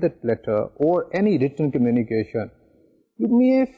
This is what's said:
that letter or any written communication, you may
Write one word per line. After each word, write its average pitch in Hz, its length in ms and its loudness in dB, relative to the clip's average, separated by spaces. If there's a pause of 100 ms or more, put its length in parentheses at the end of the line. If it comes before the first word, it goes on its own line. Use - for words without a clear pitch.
that - 260 -4
letter 110 280 -2 (180)
or 160 180 2 (260)
any 208 220 2
written 143 260 -2
communication, 117 800 -2 (680)
you 226 100 -2 (160)
may 262 160 2 (180)